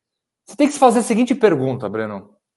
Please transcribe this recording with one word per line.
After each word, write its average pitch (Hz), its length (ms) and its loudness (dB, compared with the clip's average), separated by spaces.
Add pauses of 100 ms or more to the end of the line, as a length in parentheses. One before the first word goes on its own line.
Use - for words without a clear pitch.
(460)
você - 100 -20
tem 285 120 2
que 285 60 -6
se - 60 -10
fazer 240 200 4
a 226 40 0
seguinte 240 300 0
pergunta, 131 560 0
Breno. 107 460 -8 (220)